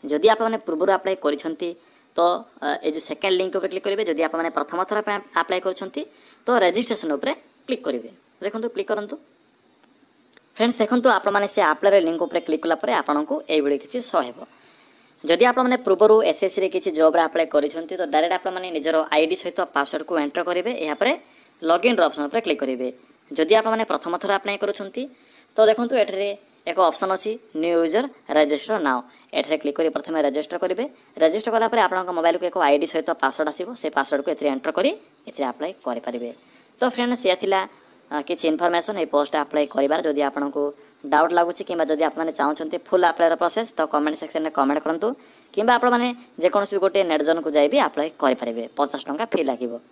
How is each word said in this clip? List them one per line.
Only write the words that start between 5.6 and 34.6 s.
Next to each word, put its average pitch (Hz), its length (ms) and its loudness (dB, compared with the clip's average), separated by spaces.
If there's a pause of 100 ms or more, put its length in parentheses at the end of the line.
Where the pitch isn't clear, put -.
ତ - 40 -4
registration 208 640 2
ଉପରେ 147 220 -4 (320)
click - 180 -6
କରିବେ। 123 260 -6 (320)
ଦେଖନ୍ତୁ, 220 260 -6
click 202 200 -6
କରନ୍ତୁ। 208 280 -6 (1400)
Friends, 240 220 0
ଦେଖନ୍ତୁ, 247 320 2
ଆପଣମାନେ 202 380 2
ସେ 202 140 0
ଆପ୍ଲାଏର 190 380 4
link 165 240 0
ଉପରେ 170 160 -2
click 156 240 -4
କଲା 165 120 2
ପରେ - 180 -2
ଆପଣଙ୍କୁ 147 560 -2
ଏଇଭଳି 143 280 2
କିଛି - 240 -8
ଶୋ 180 200 0
ହେବ। 123 240 -8 (800)
ଯଦି 170 200 4
ଆପଣମାନେ 254 320 2
ପୂର୍ବରୁ 214 460 6
ଏସ୍ 175 200 0
ଏସ୍ 185 100 0
ସିରେ 190 160 0
କିଛି 185 220 -2
ଜବ୍ରେ 160 300 4
apply 160 240 2
କରିଛନ୍ତି, 151 500 -2
ତ 180 60 -4
ଡାଇରେକ୍ଟ 160 340 0
ଆପଣମାନେ 185 360 -6
ନିଜର 156 400 0
ଆଇ 156 140 4
ଡି 165 100 0
ସହିତ 175 260 -6
ପାସୱାର୍ଡ଼କୁ 156 580 -2
enter 147 240 -2
କରିବେ। 180 280 -2
ଏହାପରେ 196 500 -2 (420)
ଲଗ୍ଇନ୍ର 175 400 4
option 147 220 0
ଉପରେ 143 160 -2
click 160 180 -2
କରିବେ। 127 340 -4 (400)
ଯଦି 160 220 4
ଆପଣମାନେ 220 280 2
ପ୍ରଥମ 170 340 -4
ଥର 196 140 -4
apply 202 260 -2
କରୁଛନ୍ତି, 208 520 -6 (460)
ତ 220 100 6
ଦେଖନ୍ତୁ, 240 300 2
ଏଠାରେ 202 420 0 (300)
ଏକ 175 120 -4
option 185 320 2
ଅଛି, 214 280 -2 (180)
new 170 260 2
user 202 240 2 (220)
register 151 480 2
now। 131 260 0 (300)
ଏଠାରେ 147 240 0
click 147 200 -4
କରି 160 120 2
ପ୍ରଥମେ 156 320 -4
register 147 360 -2
କରିବେ। 185 320 -4 (280)
register 208 340 2
କଲା 226 160 2
ପରେ 226 140 2
ଆପଣଙ୍କ 185 280 0
ମୋବାଇଲକୁ 170 360 0
ଏକ 175 120 -2
ଆଇ 147 200 4
ଡି 147 80 2
ସହିତ 160 240 -4
password 151 400 -2
ଆସିବ। 180 240 -10
ସେ 160 160 -6
ପାସୱାର୍ଡ଼କୁ 139 420 -2
ଏଥିରେ 147 180 -2
enter 135 220 -4